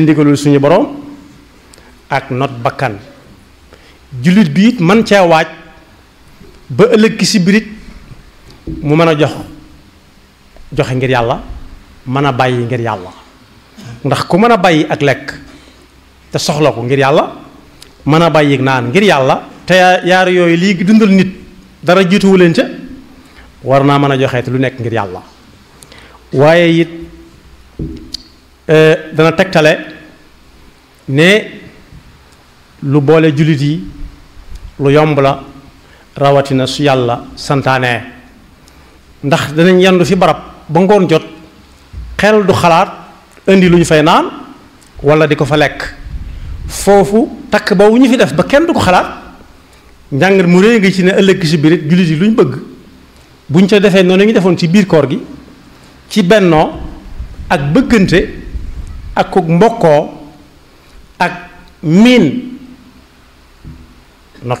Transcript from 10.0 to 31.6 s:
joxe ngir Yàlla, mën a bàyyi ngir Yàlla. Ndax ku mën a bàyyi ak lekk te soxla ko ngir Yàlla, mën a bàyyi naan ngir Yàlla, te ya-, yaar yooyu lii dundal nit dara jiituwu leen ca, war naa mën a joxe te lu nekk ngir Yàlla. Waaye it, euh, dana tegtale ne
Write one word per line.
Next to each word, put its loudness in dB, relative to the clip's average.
joxe -4
ngir -2
Yàlla, -2
mën -2
a 2
bàyyi -2
ngir -6
Yàlla. -8
Ndax -4
ku -2
mën 2
a 4
bàyyi 0
ak -6
lekk -4
te -6
soxla -2
ko -10
ngir -2
Yàlla, 0
mën 2
a 2
bàyyi 2
naan -2
ngir 0
Yàlla, 0
te 0
ya-, 4
yaar 2
yooyu 2
lii -2
dundal 4
nit 2
dara 2
jiituwu 2
leen 4
ca, 2
war 2
naa 2
mën 0
a 0
joxe -2
te -8
lu -2
nekk -4
ngir -6
Yàlla. -6
Waaye 2
it, -2
euh, 4
dana 2
tegtale 0
ne 2